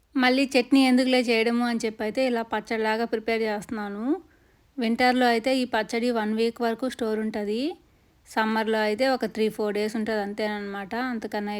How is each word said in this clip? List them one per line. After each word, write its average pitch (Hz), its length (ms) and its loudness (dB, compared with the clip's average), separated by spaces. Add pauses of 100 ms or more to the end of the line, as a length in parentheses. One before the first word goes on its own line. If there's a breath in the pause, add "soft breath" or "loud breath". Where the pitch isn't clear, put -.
(240)
మళ్ళీ 262 220 4 (100)
చట్నీ 262 340 4
ఎందుకులే 254 400 4
చేయడము 233 400 2
అని 233 160 -2
చెప్పి 220 220 -4
అయితే 262 240 0
ఇలా 226 240 -2
పచ్చడిలాగా 220 580 -2
ప్రిపేర్ 220 360 0
చేస్తున్నాను. 208 540 -6 (800 soft breath)
వింటర్లో 247 520 4
అయితే 247 160 0 (100)
ఈ - 20 -2 (120)
పచ్చడి 233 340 -2 (100)
వన్ 214 220 -2
వీక్ 233 260 -2
వరకు 226 200 -2 (100)
స్టోర్ 220 200 -2 (100)
ఉంటది. 214 340 -2 (760 soft breath)
సమ్మర్లో 220 540 0
అయితే 214 160 0 (100)
ఒక 240 180 -2
త్రీ 220 220 2
ఫోర్ 208 240 -2
డేస్ 214 220 -4
ఉంటది 214 260 -2
అంతేనన్నమాట, 202 680 -6 (200)
అంతకన్నా 208 460 -6